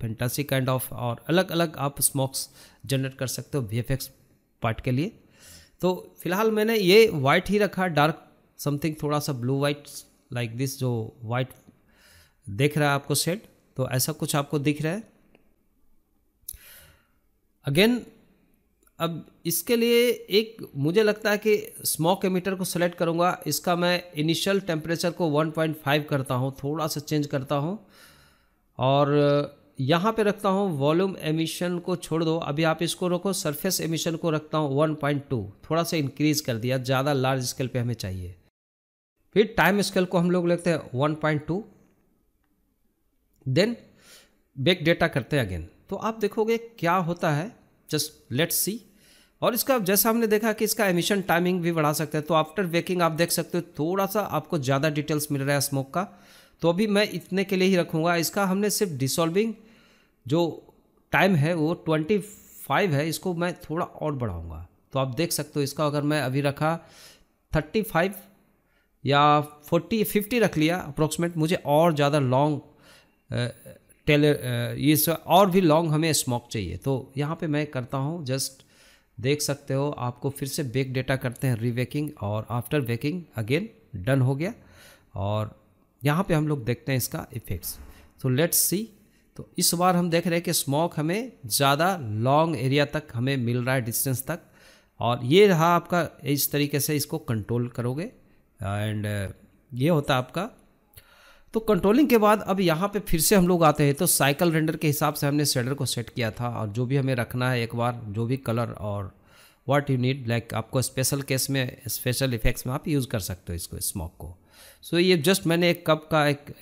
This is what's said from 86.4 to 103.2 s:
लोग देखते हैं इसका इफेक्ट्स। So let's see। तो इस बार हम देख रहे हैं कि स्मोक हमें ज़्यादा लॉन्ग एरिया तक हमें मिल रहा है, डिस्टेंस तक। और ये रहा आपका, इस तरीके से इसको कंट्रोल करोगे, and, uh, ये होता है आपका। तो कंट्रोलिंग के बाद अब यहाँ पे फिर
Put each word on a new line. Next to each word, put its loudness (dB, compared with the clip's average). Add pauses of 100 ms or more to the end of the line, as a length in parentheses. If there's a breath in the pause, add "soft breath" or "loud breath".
लोग -2
देखते -4
हैं 2
इसका -6
इफेक्ट्स। -10 (400 loud breath)
So 0
let's 2
see। -2 (520 soft breath)
तो -16
इस 2
बार 4
हम 2
देख 0
रहे 0
हैं -2
कि -2
स्मोक 0
हमें -4 (140)
ज़्यादा 2
लॉन्ग 2
एरिया 2
तक -4 (120)
हमें 0
मिल 0
रहा 0
है, 2
डिस्टेंस -2
तक। -6 (600 soft breath)
और 0
ये 8
रहा 6
आपका, 2 (160)
इस -2
तरीके 0
से -2
इसको -4
कंट्रोल -2
करोगे, -6 (500 soft breath)
and, -4
uh, -16 (380)
ये 0
होता 2
है 2
आपका। -6 (1000 loud breath)
तो -2
कंट्रोलिंग 4
के 6
बाद 6
अब -2
यहाँ 2
पे -4
फिर 0